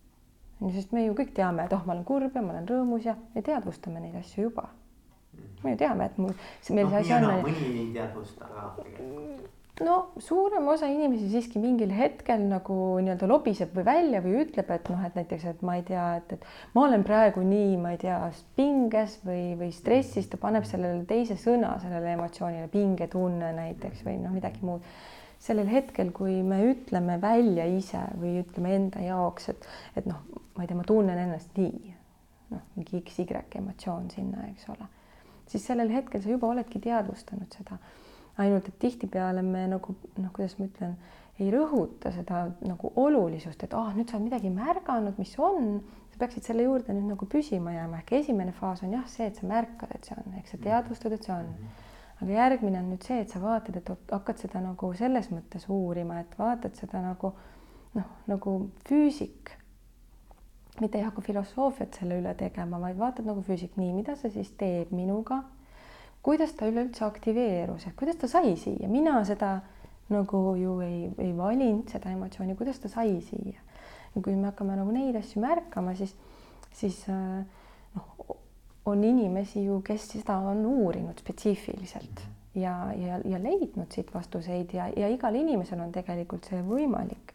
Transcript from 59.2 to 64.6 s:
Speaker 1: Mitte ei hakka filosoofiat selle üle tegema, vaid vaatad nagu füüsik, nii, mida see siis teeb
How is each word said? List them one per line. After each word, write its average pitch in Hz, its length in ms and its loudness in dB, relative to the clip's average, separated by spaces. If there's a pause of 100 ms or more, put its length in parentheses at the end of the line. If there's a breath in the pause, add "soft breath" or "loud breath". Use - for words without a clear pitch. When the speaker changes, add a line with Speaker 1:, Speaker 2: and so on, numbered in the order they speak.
Speaker 1:
Mitte 220 200 0
ei 202 60 0
hakka 208 180 -4
filosoofiat 208 800 -2
selle 175 180 -2
üle 180 160 -2
tegema, 175 460 -4
vaid 180 180 -4
vaatad 233 300 -2
nagu 202 160 -2
füüsik, 180 320 -4
nii, 180 180 0
mida 226 220 -2
see 233 160 -4
siis 202 200 -6
teeb 175 440 -2